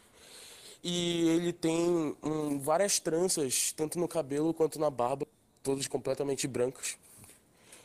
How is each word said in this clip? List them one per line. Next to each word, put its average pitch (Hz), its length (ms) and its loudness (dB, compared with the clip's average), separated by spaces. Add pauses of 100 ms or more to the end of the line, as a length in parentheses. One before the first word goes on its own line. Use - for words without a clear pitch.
(840)
E 175 460 0
ele 170 220 2
tem, 170 720 2
um, 151 360 0
várias 165 400 2
tranças, 160 760 0
tanto 156 260 -4
no 170 80 0
cabelo 151 460 0
quanto 156 260 0
na 151 100 2
barba, 135 360 0 (360)
todas 135 260 -2
completamente 135 600 -2
brancas. 123 500 -2 (880)